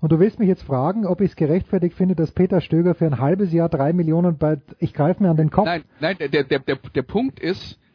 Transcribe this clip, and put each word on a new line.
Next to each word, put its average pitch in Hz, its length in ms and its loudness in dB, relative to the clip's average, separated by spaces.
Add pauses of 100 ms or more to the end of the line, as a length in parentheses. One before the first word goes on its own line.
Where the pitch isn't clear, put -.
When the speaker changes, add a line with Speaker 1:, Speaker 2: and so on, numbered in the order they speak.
Speaker 1:
und 156 120 0
du 165 80 4
willst 214 180 2
mich 208 100 2
jetzt 185 140 0
fragen, 165 440 -2
ob 180 140 -2
ich's 196 160 0
gerechtfertigt 175 600 -2
finde, 185 180 0
dass 156 180 -2
Peter 185 280 0
Stöger 170 340 0
für 165 120 -2
ein 147 120 -2
halbes 175 340 0
Jahr 165 160 2
drei 143 240 0
Millionen 170 460 0
bei, 151 200 0 (200)
ich - 160 -4
greif 170 260 0
mir 190 100 4
an 160 60 2
den 156 140 2
Kopf. - 160 2
Speaker 2:
Nein, 165 160 -2 (180)
nein, 175 180 -2
der, 147 100 -4
der, 147 160 2
der, 139 160 0
der, 135 180 -2 (160)
der 135 80 0
Punkt 254 380 -4
ist, - 380 -6 (160)